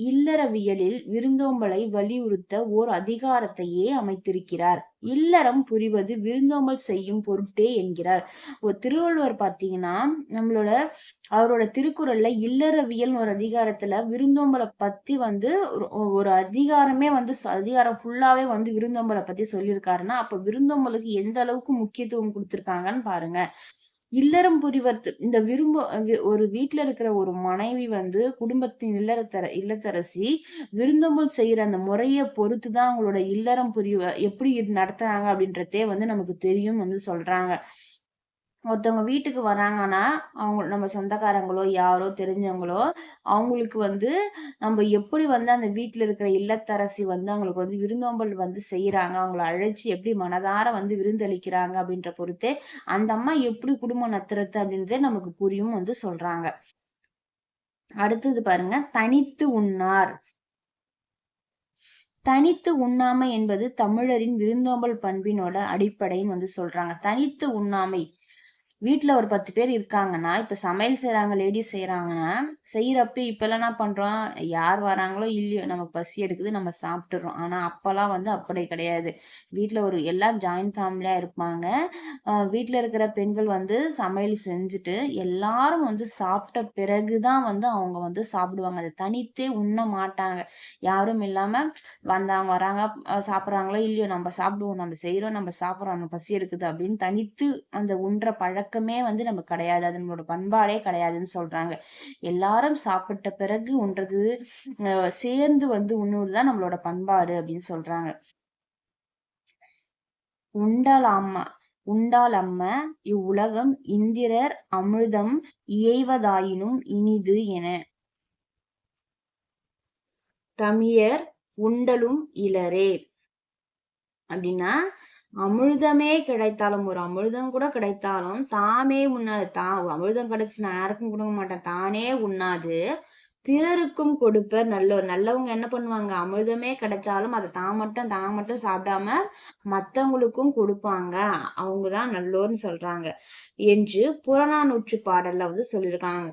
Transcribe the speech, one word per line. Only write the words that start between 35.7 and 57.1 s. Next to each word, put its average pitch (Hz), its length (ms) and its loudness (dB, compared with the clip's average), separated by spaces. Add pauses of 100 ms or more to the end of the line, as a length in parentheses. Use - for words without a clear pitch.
வந்து 208 200 0
நமக்கு 190 320 -2
தெரியும் 202 440 0
வந்து 190 240 -4
சொல்றாங்க. 180 480 -2 (1120)
ஒருத்தவங்க 220 380 0
வீட்டுக்கு 262 400 -2
வராங்கன்னா 202 580 2 (320)
அவங்க 208 320 -2
நம்ம 202 220 -2
சொந்தக்காரங்களோ 196 840 0
யாரோ 180 400 4
தெரிஞ்சவங்களோ 190 720 -2 (460)
அவங்களுக்கு 226 540 0
வந்து 202 300 0 (500)
நம்ம 214 300 2
எப்படி 208 360 2
வந்து 240 260 2
அந்த 240 160 2
வீட்டுல 226 340 -4
இருக்கிற 208 280 0
இல்லத்தரசி 202 720 0
வந்து 185 280 -2
அவங்களுக்கு 185 300 -2
வந்து 196 160 -4
விருந்தோம்பல் 220 580 -2
வந்து 185 260 -4
செய்யறாங்க, 185 540 0
அவங்கள 180 300 -2
அழைச்சு 196 400 -2
எப்படி 190 300 -2
மனதார 196 560 0
வந்து 202 240 -2
விருந்தளிக்கிறாங்க 190 800 -2
அப்படின்ற 180 400 -4
பொறுத்தே 175 360 -4 (340)
அந்த 208 280 0
அம்மா 247 200 0 (100)
எப்படி 247 320 0
குடும்பம் 240 380 -2
நடத்துறது 202 460 -4
அப்படின்றதே 190 400 -2
நமக்கு 202 340 0
புரியும் 196 400 0
வந்து 202 260 -4
சொல்றாங்க. 170 500 -4 (1400)